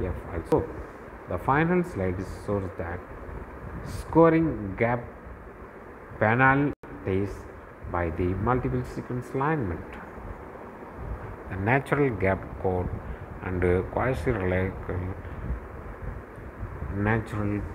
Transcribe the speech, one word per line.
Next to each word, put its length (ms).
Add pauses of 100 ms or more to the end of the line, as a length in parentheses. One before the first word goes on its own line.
F 140 (180)
also. 320 (640)
The 100
final 440
slide 340 (300)
shows 320
that 220 (840)
scoring 920
gap 260 (1160)
penalties 1120 (560)
by 200
the 240 (120)
multiple 360 (120)
sequence 400
alignment. 500 (1700)
The 60
natural 600
gap 240 (220)
code 260 (540)
and 200 (300)
quasi-reliable 1200 (1800)
natural 640 (120)